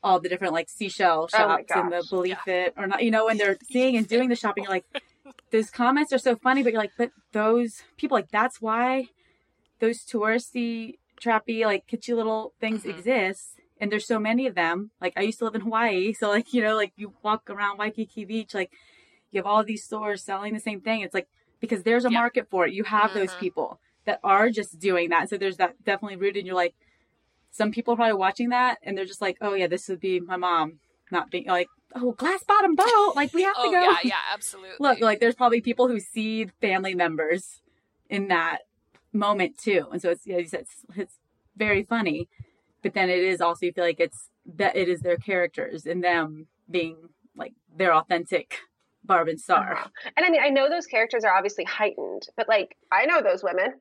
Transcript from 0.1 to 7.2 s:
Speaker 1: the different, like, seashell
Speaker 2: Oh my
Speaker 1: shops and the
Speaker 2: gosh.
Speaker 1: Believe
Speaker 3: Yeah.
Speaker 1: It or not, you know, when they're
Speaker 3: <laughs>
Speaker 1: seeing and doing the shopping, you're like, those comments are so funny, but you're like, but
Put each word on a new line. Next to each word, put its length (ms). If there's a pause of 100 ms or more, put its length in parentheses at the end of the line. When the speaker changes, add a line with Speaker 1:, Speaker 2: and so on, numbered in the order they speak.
Speaker 1:
the 100
different, 240
like, 160
seashell 640
Speaker 2:
Oh 160
my 100
Speaker 1:
shops 180
and 160
the 60
Speaker 2:
gosh. 100
Speaker 1:
Believe 360
Speaker 3:
Yeah. 100
Speaker 1:
It 220
or 120
not, 160
you 80
know, 140
when 120
they're 240
Speaker 3:
<laughs> 80
Speaker 1:
seeing 260
and 120
doing 220
the 40
shopping, 300
you're 80
like, 140 (680)
those 180
comments 420
are 60
so 160
funny, 300
but 80
you're 100
like, 160
but 140 (200)